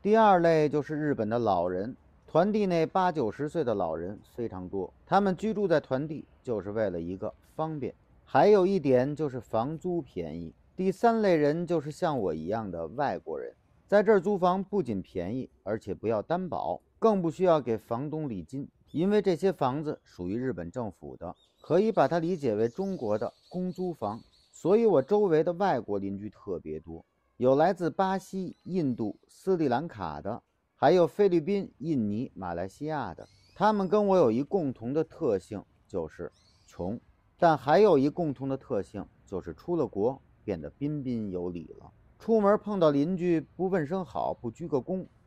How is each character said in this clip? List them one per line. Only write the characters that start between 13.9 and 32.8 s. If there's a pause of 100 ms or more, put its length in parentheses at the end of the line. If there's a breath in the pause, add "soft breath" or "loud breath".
这
儿
租
房
不
仅
便
宜， (140)
而
且
不
要
担
保， (160)
更
不
需
要
给
房
东
礼
金， (220)
因
为
这
些
房
子
属
于
日
本
政
府
的， (260)
可
以
把
它
理
解
为
中
国
的 (160)
公
租
房。 (320)
所
以
我
周
围
的
外
国
邻
居
特
别
多， (320)
有
来
自
巴
西、
印
度、 (120)
斯
里
兰
卡
的， (340)
还
有
菲
律
宾、
印
尼、
马
来
西